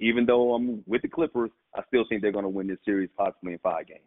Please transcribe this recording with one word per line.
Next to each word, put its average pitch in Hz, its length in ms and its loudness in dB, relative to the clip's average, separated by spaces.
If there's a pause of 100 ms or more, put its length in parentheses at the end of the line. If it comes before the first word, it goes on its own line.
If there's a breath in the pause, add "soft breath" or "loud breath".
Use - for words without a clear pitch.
even 117 260 2
though 120 280 4
I'm 120 320 -4
with 113 160 -2
the 147 60 -4
Clippers, 123 440 -2 (240)
I 101 100 -6
still 120 220 2
think 107 140 -2
they're 104 100 2
gonna 98 160 -2
win 95 180 -4
this 95 180 -6
series 95 320 0
possibly 92 360 -4
in 85 80 -10
five 82 260 -2
games. 80 200 -20